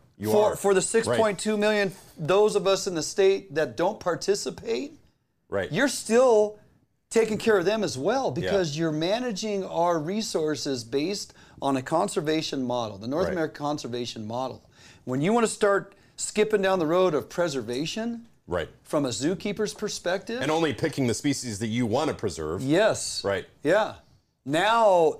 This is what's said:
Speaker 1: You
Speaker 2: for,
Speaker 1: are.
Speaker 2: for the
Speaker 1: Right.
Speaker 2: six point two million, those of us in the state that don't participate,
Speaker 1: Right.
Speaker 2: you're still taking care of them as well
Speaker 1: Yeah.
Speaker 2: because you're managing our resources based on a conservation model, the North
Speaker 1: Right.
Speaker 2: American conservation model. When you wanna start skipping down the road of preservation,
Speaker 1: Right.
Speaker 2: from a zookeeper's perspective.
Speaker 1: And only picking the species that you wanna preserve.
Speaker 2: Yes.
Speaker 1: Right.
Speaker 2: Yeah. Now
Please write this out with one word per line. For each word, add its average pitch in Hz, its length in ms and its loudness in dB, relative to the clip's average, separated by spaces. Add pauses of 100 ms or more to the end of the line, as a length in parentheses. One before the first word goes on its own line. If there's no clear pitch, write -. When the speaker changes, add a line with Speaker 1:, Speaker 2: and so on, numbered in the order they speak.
(160)
Speaker 1:
You 107 140 -4
Speaker 2:
for, 208 220 6
Speaker 1:
are. - 40 -6
Speaker 2:
for 196 180 2
the 185 60 4
Speaker 1:
Right. - 80 0
Speaker 2:
six 226 200 2
point 214 300 2
two 214 180 -2
million, 208 360 2 (260)
those 196 380 4
of 185 100 0
us 190 200 2
in 180 80 -4
the 151 80 -2
state 196 520 2
that 143 220 -2
don't 196 240 0
participate, 226 960 -4 (520)
Speaker 1:
Right. 95 240 -2
Speaker 2:
you're 247 160 2
still 220 720 2 (520)
taking 220 280 2
care 214 200 4
of 170 60 2
them 214 200 0
as 127 140 -4
well 233 280 0 (100)
Speaker 1:
Yeah. 175 60 -4
Speaker 2:
because 180 360 0
you're 165 140 0
managing 202 720 -2
our 170 340 0
resources 151 840 -2
based 147 480 -4 (300)
on 135 140 0
a 127 60 -2
conservation 156 840 -2
model, 120 340 -4
the 107 100 -10
North 160 160 0
Speaker 1:
Right. 170 80 -2
Speaker 2:
American 156 240 -2
conservation 120 720 -6
model. 120 360 -6 (420)
When 127 160 -2
you 185 120 2
wanna 233 160 4
start 196 460 0 (220)
skipping 208 460 0
down 190 160 2
the 160 80 0
road 175 280 4
of 123 140 -2
preservation, 165 1000 -4 (200)
Speaker 1:
Right. 82 220 -2 (140)
Speaker 2:
from 147 240 -2
a - 20 0
zookeeper's 185 640 -2
perspective. 196 680 -4
Speaker 1:
And 143 80 0
only 160 240 2
picking 139 340 -2
the 110 60 2
species 123 460 -4
that 113 80 -2
you 117 180 0
wanna 127 280 0
preserve. 80 480 -4
Speaker 2:
Yes. 156 600 0
Speaker 1:
Right. 98 220 -2 (160)
Speaker 2:
Yeah. 196 320 2 (500)
Now 185 760 4